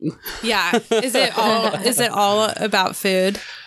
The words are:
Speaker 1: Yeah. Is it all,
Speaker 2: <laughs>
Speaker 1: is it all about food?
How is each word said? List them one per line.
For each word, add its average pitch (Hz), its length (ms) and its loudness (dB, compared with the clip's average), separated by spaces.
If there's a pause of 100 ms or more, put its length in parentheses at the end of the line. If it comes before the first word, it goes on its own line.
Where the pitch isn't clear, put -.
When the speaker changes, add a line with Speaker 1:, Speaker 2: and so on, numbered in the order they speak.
(420)
Speaker 1:
Yeah. 214 380 0 (100)
Is 226 240 0
it 254 240 2
all, 220 380 2
Speaker 2:
<laughs> 190 100 -6
Speaker 1:
is 247 140 0
it 240 100 2
all 208 460 2
about 196 400 0
food? 190 440 0 (280)